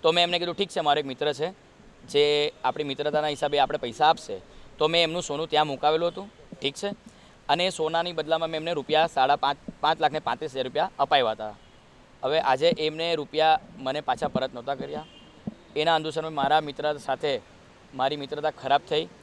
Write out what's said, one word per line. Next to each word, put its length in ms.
તો 100
મેં 100
એમને 160
કીધું, 160
"ઠીક 140
છે, 120
મારો 180
એક 80
મિત્ર 260
છે 180
જે 420
આપણી 200
મિત્રતાના 440
હિસાબે 300
આપણે 200
પૈસા 280
આપશે." 340
તો 100
મેં 140
એમનું 200
સોનું 260
ત્યાં 180
મુકાવેલું 420
હતું, 220
ઠીક 120
છે. 140
અને 180
એ 40
સોનાની 420
બદલામાં 380
મેં 80
એમને 140
રૂપિયા 340
સાડા 300
પાંચ, 200
પાંચ 200
લાખ 120
ને 60
પાંત્રીસ 360
હજાર 100
રૂપિયા 340
અપાવ્યા 320
હતા. 240
હવે 160
આજે 380
એમને 360
રૂપિયા 460
મને 220
પાછા 280
પરત 260
નહોતા 200
કર્યા. 300
એના 180
અનુસંધાનમાં 500
મારા 160
મિત્ર 380
સાથે 420
મારી 220
મિત્રતા 340
ખરાબ 300
થઈ 180